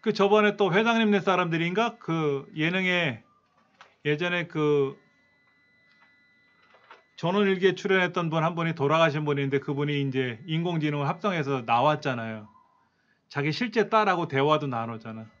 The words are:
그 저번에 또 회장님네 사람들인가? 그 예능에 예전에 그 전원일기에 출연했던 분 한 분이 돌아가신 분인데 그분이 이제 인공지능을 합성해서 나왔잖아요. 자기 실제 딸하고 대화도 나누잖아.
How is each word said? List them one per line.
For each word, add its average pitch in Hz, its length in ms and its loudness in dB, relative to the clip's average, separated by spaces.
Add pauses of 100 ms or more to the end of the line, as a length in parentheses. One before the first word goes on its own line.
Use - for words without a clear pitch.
그 214 120 -2
저번에 208 440 4
또 196 160 2
회장님네 220 480 2
사람들인가? 180 760 0
그 151 540 -2
예능에 170 720 -2 (800)
예전에 170 440 -2
그 147 520 0 (2250)
전원일기에 190 600 2
출연했던 180 540 0
분 156 140 0
한 165 120 0
분이 165 200 -2
돌아가신 160 480 2
분인데 139 360 0
그분이 143 420 -2
이제 127 460 -4
인공지능을 160 600 -2
합성해서 156 580 -2
나왔잖아요. 120 840 0 (800)
자기 143 240 -2
실제 220 360 0
딸하고 190 380 2
대화도 143 400 2
나누잖아. 113 600 -8 (120)